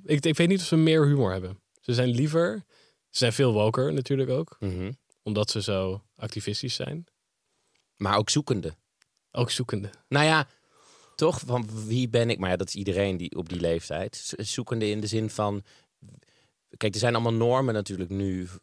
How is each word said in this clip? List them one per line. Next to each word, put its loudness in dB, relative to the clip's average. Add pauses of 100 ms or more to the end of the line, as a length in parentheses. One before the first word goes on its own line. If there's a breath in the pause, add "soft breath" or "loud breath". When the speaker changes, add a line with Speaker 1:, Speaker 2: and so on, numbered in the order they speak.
(160)
Speaker 1:
Ik, -2
ik 2
weet 4
niet 2
of -6
ze 2
meer 6
humor 4
hebben. -6 (200)
Ze -2
zijn 2
liever, 2 (460 soft breath)
ze -6
zijn 4
veel 4
woker 2
natuurlijk -2
ook. -4
Speaker 2:
Mhm. -6 (300)
Speaker 1:
Omdat 0
ze -4
zo -2 (140)
activistisch -6
zijn. -8 (920)
Speaker 2:
Maar 2
ook 2
zoekende. 0 (560)
Speaker 1:
Ook -2
zoekende. -4 (180)
Speaker 2:
Nou 2
ja, 4 (680 soft breath)
toch? 2
Van -2 (180)
wie 0
ben 2
ik? 0
Maar -2
ja, 2
dat -4
is -10
iedereen 0
die -8
op -6
die -6
leeftijd. -2
Z-, -10
zoekende -4
in -4
de -4
zin -2
van, -2 (1120 soft breath)
kijk, -2
er -4
zijn 2
allemaal 2
normen 2
natuurlijk -4
nu -2 (140)